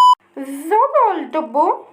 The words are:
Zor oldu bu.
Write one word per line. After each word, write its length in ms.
Zor 720
oldu 440
bu. 380